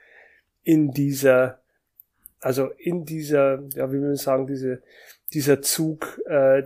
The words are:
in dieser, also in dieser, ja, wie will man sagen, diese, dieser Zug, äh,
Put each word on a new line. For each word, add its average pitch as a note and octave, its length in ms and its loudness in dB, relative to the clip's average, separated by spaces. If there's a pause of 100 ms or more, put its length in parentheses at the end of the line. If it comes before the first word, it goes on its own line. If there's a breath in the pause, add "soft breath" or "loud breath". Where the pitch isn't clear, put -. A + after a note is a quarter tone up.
(600 soft breath)
in D#3 300 2
dieser, C3 720 2 (760)
also C3 380 0
in F3 280 -4
dieser, C#3+ 580 0 (100)
ja, C3 160 -4
wie C3+ 40 -4
will C#3 160 -2
man C#3+ 80 0
sagen, C3+ 280 -2
diese, C3 380 -6 (500 soft breath)
dieser C#3 300 0
Zug, - 640 -4
äh, C3+ 380 4